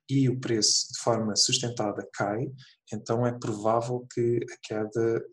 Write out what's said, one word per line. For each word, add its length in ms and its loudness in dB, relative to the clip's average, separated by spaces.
e 200 4
o 100 0
preço 540 2
de 60 -10
forma 360 0
sustentada 800 0
cai, 340 -2
então 360 0
é 100 0
provável 760 -2
que 260 2
a 160 -16
queda 680 0